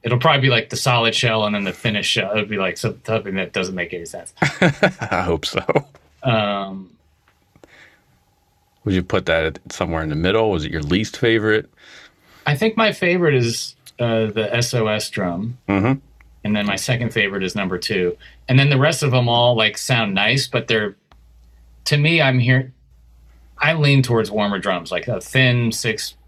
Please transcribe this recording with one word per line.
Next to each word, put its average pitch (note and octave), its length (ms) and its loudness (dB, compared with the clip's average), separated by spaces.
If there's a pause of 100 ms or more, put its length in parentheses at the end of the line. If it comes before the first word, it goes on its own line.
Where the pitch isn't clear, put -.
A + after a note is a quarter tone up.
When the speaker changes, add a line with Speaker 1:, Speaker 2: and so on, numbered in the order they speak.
Speaker 1:
It'll A#2+ 160 0
probably C#3 220 4
be, C3 80 4
like, A#2 200 0
the A#2 60 -8
solid A#2 400 0
shell A2 300 0
and G#2 100 0
then G2+ 80 -2
the F2+ 100 -4
finished G#2 380 -2
shell. G2 200 -2
It'll G#2+ 140 0
be, G#2 120 -6
like, F#2+ 200 -2
some-, - 280 -6
something G2+ 300 -4
that F#2 180 -4
doesn't F#2 220 -4
make F2 180 -6
any E2+ 120 -10
sense. - 320 -14
Speaker 2:
<laughs> - 40 -2
I D3 800 0
hope F2 240 -2
so. - 160 -4 (640)
Speaker 1:
Um, G2 680 -2 (1900)
Speaker 2:
Would G2+ 100 0
you F2+ 80 2
put F#2 240 -2
that E2 180 2
at, D#2 140 -4 (120)
somewhere E2 320 -2
in D#2 60 -4
the D2 60 -2
middle? G#2 360 2
Was D#2+ 140 -2
it D#2 60 -8
your D#2+ 120 -4
least F2+ 340 0
favorite? A2 520 2 (760)
Speaker 1:
I D3 100 2
think A3 200 0
my A3 160 2
favorite F3 440 2
is, A#2 400 -2 (240)
uh, A2+ 280 0
the G#2+ 260 -2
S A#2 200 -2
O A2+ 140 0
S G#2+ 220 -2
drum. G2 480 -4 (120)
Speaker 2:
Mm-hmm. G#2+ 300 2 (460)
Speaker 1:
And G#2 100 0
then G#2 100 -2
my G2+ 100 -2
second A#2+ 380 -2
favorite G2 300 0
is F#2 120 -4
number F#2 220 -4
two. F2+ 400 -2 (320)
And C3 100 6
then C#3 100 4
the C#3 80 2
rest D3+ 240 2
of C3+ 100 0
them A#2+ 180 2
all, A#2+ 260 4
like, G#2+ 220 0
sound A2+ 360 -2
nice, A2+ 340 0
but - 200 -4
they're, G#2+ 300 -2 (880)
to D3 120 2
me, D#3+ 240 4
I'm C3 180 4
here, B2+ 340 2 (840)
I D3+ 160 2
lean C#3 300 4
towards A2+ 260 0
warmer G2+ 300 -2
drums, F2 320 -4
like F2 160 -4
a G#2 140 -4
thin B2 500 2
six - 440 -4 (120)